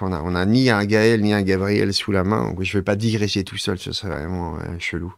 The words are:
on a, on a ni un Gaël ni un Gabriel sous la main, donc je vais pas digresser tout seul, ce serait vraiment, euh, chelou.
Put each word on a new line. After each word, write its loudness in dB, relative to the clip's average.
on -2
a, -4
on -2
a 2
ni 4
un 2
Gaël 4
ni 4
un 2
Gabriel 2
sous -4
la 2
main, 2
donc -6
je -2
vais 0
pas 0
digresser 0
tout -10
seul, -4
ce -10
serait -8
vraiment, -6
euh, -8
chelou. -6